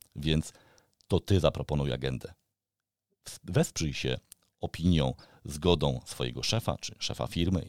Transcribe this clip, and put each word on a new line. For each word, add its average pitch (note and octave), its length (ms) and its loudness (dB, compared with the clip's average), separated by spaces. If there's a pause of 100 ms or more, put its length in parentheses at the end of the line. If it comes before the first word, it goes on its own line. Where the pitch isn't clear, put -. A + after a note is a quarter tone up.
(160)
Więc D#2 360 0 (560)
to F2+ 120 2
ty F#2+ 200 4
zaproponuj C#2+ 520 2
agendę. B1+ 420 -6 (1120)
Wesprzyj E2 500 0
się B1+ 240 -2 (420)
opinią, D#2 540 2 (300)
zgodą D2 600 2
swojego A#1+ 380 -6
szefa, - 380 -2
czy - 180 -12
szefa - 280 -6
firmy E2+ 420 0